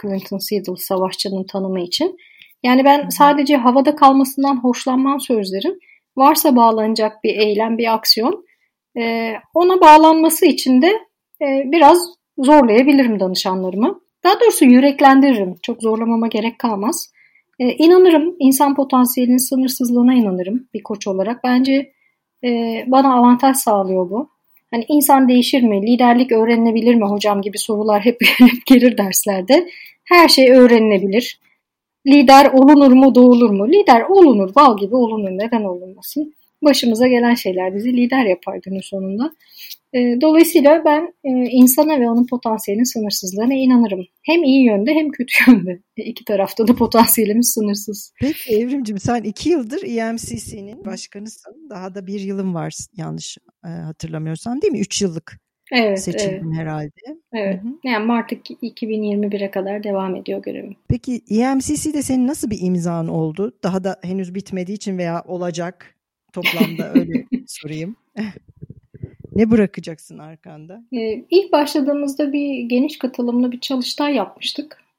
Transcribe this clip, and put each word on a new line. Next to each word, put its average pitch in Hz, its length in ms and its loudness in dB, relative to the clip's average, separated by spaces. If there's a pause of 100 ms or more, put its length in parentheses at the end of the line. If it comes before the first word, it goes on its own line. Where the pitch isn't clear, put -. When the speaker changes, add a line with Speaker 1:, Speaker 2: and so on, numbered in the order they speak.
Speaker 1:
Clinton 196 360 -8
Seidel 190 380 -8
savaşçının 190 680 -6
tanımı 190 360 -8
için. 269 380 -6 (440)
Yani 254 220 2
ben 285 180 4
Speaker 2:
Hı 285 40 -10
hı. 277 40 -10
Speaker 1:
sadece 285 460 2
havada 269 400 0
kalmasından 269 680 2
hoşlanmam 262 560 -2
sözlerin. 214 600 -6 (360)
Varsa 285 400 2
bağlanacak 220 680 0
bir 214 100 -2
eylem, 220 440 -2
bir 226 160 -2
aksiyon, 233 500 -4 (540)
e, 226 340 -4 (220)
ona 359 260 2
bağlanması 320 640 6
için 254 360 2
de, 359 100 4 (500)
e, 277 240 -2
biraz 311 320 6 (400)
zorlayabilirim 262 800 4
danışanlarımı. 190 800 -4 (240)
Daha 392 160 2
doğrusu 440 240 4
yüreklendiririm. 269 960 4
Çok 233 200 -10
zorlamama 226 440 -2
gerek 226 320 -6
kalmaz. 220 540 -6 (460)
E, 247 140 -2
inanırım, 339 640 4
insan 277 380 2
potansiyelinin 254 640 0
sınırsızlığına 254 760 0
inanırım 202 600 -2
bir 208 80 -10
koç 208 240 -12
olarak. 196 380 -6
Bence, 262 480 -2 (520)
e, 233 420 -4
bana 262 280 2
avantaj 247 420 4
sağlıyor 190 540 -2
bu. 233 180 -6 (420)
Hani 233 180 -6
insan 269 400 2
değişir 247 340 2
mi, 208 240 0
liderlik 247 460 2
öğrenilebilir 226 640 2
mi 226 100 2
hocam 202 380 -2
gibi 202 160 -8
sorular 208 460 -2
hep, 240 140 2 (100)
<laughs> - 100 0
hep 247 280 6
gelir 247 320 4
derslerde. 202 680 0 (360)
Her 339 240 4
şey 262 220 6
öğrenilebilir. 220 880 4 (640)
Lider 277 460 8
olunur 277 400 8
mu, 262 220 6
doğulur 247 360 6
mu? 202 180 -2
Lider 320 320 4
olunur, 240 540 4
bal 262 240 4
gibi 202 180 -4
olunur. 220 340 -2
Neden 214 340 -4
olunmasın? 190 680 -10 (280)
Başımıza 254 460 0
gelen 240 260 2
şeyler 185 400 -4
bizi 240 220 -4
lider 247 280 0
yapar 190 320 -4
günün 190 240 -10
sonunda. 196 520 -8 (640)
E, 247 260 -2
dolayısıyla 311 640 4
ben, 311 300 0 (100)
e, 277 60 -6
insana 254 720 2
ve 233 100 0
onun 240 160 0
potansiyelinin 226 580 -4
sınırsızlığına 214 720 -4
inanırım. 233 520 0 (160)
Hem 339 220 0
iyi 269 200 4
yönde 220 300 0
hem 311 160 -2
kötü - 280 -10
<laughs> - 120 4
yönde. 180 300 0 (160)
E, 214 60 -12
iki - 220 -14
tarafta 202 440 -2
da 247 60 2
potansiyelimiz 226 800 0
sınırsız. 208 680 -8
Speaker 2:
Peki 262 340 -6
Evrimcim, 233 440 -4
sen 240 240 -6
iki 214 260 -8
yıldır 302 340 -4
E 226 300 -6
M 233 60 -10
C 233 180 -14
C'nin 220 480 -18
başkanısın. 220 880 -18
Daha 185 240 -14
da 196 120 -14
bir 202 140 -10
yılın 196 340 -8
var 156 160 -8
s-, - 320 -16
yanlış, 156 360 -14 (260)
e, 175 40 -16
hatırlamıyorsam, 160 920 -10
değil 392 100 -2
mi? 214 80 -6
Üç - 220 -6
yıllık 165 380 -10 (320)
Speaker 1:
Evet, 208 300 -2
Speaker 2:
seçildin 190 500 -8
Speaker 1:
evet. 160 60 -6
Speaker 2:
herhalde. 156 320 -10 (420)
Speaker 1:
Evet. 196 300 -8
Speaker 2:
Hı 226 60 -12
hı. 254 40 -12 (120)
Speaker 1:
Yani 226 220 -4
Mart 233 260 -4
iki-, - 300 -16
iki 226 260 -12
bin 214 140 -6
yirmi 208 300 -4
bire 196 180 -8
kadar 202 340 -8
devam 190 320 -6
ediyor 196 260 -12
görevim. - 340 -16 (120)
Speaker 2:
Peki 247 320 -8 (100)
E 240 240 0
M 269 60 -2
C 294 160 -6
C'de 294 260 -6
senin 254 240 -2
nasıl 277 240 -8
bir - 100 -8
imzan 170 480 -4
oldu? 165 440 -6 (100)
Daha 190 220 -6
da 190 180 -8
henüz 185 320 -10
bitmediği 190 420 -12
için 190 220 -10
veya 170 280 -8
olacak 175 680 -12 (380)
toplamda 165 640 -6
öyle 165 300 -4 (120)
Speaker 1:
<laughs> - 100 -14
Speaker 2:
sorayım. 156 500 -16 (200)
<laughs> 214 100 -10 (1080)
Ne 220 160 -2
bırakacaksın 180 680 -6
arkanda? 160 640 -20 (100)
Speaker 1:
Ee, 226 380 -8
ilk 370 220 0
başladığımızda 285 800 -4
bir 285 280 -6
geniş 247 380 -4
katılımlı 247 540 -6
bir 247 80 -16
çalıştay 277 540 -6
yapmıştık - 680 -10 (160)